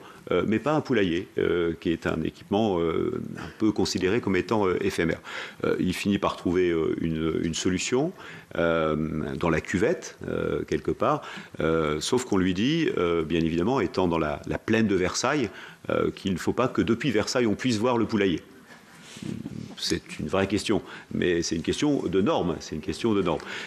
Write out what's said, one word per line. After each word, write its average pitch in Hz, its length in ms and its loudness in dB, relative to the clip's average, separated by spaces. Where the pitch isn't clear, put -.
euh, - 160 4
mais 107 120 2
pas 139 140 0
un 165 80 2
poulailler, 98 460 2
euh, 85 420 2
qui 90 120 0
est 82 160 -2
un 82 160 0
équipement, 101 560 0
euh, 85 420 0
un 80 200 -10
peu 107 140 2
considéré 95 500 0
comme 98 140 0
étant, 98 320 2
euh, 90 140 2
éphémère. 90 400 0
Euh, - 160 2
il 90 140 2
finit 98 260 0
par - 160 0
trouver, 90 340 2
euh, 82 320 2
une, 80 420 0
une 82 100 -2
solution, 123 580 0
euh, 78 760 0
dans 82 140 0
la 78 120 2
cuvette, - 560 0
euh, 82 360 -2
quelque - 280 -2
part, 135 300 2
euh, 78 400 2
sauf - 260 0
qu'on 101 120 2
lui 92 160 4
dit, 143 440 2
euh, 85 260 2
bien 82 180 2
évidemment, 85 380 2
étant 92 280 2
dans 85 120 2
la, 73 280 -2
la 78 100 -4
plaine 113 300 2
de 98 80 2
Versailles, 107 540 0
euh, 80 220 2
qu'il - 220 -2
ne 80 60 -2
faut 98 140 0
pas 123 140 2
que 117 140 0
depuis 113 300 0
Versailles 107 360 0
on 101 80 2
puisse 120 220 0
voir 120 200 2
le 110 80 2
poulailler. 98 360 2
C'est - 380 -4
une 82 80 -4
vraie 95 200 2
question, 101 340 0
mais 87 280 2
c'est 85 140 -2
une 82 60 -2
question 139 420 0
de 90 180 2
normes, 101 380 2
c'est - 160 -10
une 78 60 -6
question 107 320 -2
de 101 80 4
normes. 82 200 0